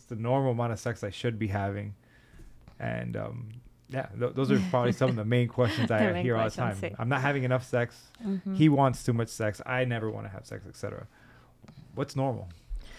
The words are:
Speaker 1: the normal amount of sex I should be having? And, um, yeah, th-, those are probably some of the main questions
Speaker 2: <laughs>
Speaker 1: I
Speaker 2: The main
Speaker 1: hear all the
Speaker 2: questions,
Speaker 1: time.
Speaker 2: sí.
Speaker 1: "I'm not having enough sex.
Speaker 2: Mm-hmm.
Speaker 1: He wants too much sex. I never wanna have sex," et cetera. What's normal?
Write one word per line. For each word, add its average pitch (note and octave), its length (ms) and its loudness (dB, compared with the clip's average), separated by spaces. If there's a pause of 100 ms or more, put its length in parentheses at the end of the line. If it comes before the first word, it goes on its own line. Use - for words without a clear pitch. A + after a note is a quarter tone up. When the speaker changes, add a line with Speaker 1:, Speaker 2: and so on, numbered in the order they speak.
Speaker 1:
the A#2+ 100 -10
normal B2+ 360 2
amount A#2 200 0
of G#2+ 80 -4
sex A#2 240 -4
I G2+ 60 -4
should A2+ 280 -4
be G#2+ 100 0
having? G2+ 460 -2 (840)
And, A#1 360 -4
um, A#2 320 -8 (400)
yeah, C3 180 -6 (120)
th-, A#2+ 160 -2
those C3+ 160 2
are - 100 6 (100)
probably B2 220 4
some C3 180 2
of A#2+ 60 0
the G#2+ 80 -2
main A#2+ 240 4
questions A#2 420 2
Speaker 2:
<laughs> A2+ 60 4
Speaker 1:
I G#2+ 100 6
Speaker 2:
The - 80 2
main - 100 -2
Speaker 1:
hear A#2+ 120 2
all A2 140 2
the - 60 -12
Speaker 2:
questions, G#2+ 240 -2
Speaker 1:
time. E3 100 -4
Speaker 2:
sí. - 80 -12
Speaker 1:
"I'm A#2 100 -2
not C3+ 120 2
having C#3 240 2
enough B2+ 200 2
sex. - 460 -2 (160)
Speaker 2:
Mm-hmm. G3 280 -4
Speaker 1:
He D#3 140 8
wants C3+ 360 4
too B2+ 80 2
much A#2 160 0
sex. G#2+ 360 -4
I B2+ 200 0
never A2+ 260 -2
wanna G#2+ 200 -8
have - 160 -14
sex," G#2+ 200 -10
et - 100 -16
cetera. G#2 300 -8 (880)
What's - 220 -6
normal? A#2 320 -2 (500)